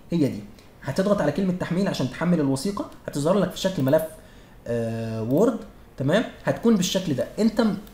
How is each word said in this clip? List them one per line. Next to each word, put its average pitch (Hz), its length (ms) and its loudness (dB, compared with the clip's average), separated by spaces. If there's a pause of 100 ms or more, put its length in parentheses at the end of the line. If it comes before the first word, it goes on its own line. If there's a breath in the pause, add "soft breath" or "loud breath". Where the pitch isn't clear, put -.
(120)
هي 160 160 2
دي. 107 120 -4 (440 loud breath)
هتضغط 190 380 2
على 156 100 2
كلمة 185 280 0
تحميل 185 280 0
عشان 139 220 -2
تحمل 170 300 2
الوثيقة، 151 500 0 (180)
هتظهر 160 320 0
لك 180 120 0
في - 80 -12
شكل 180 240 -2
ملف، 151 200 4 (640 loud breath)
آه، 113 560 -4
Word، 190 340 2 (400)
تمام؟ 156 260 2 (220)
هتكون 226 300 4
بالشكل 180 380 0
ده. - 140 -2 (120)
أنت 220 220 2
م-، 208 160 2 (160)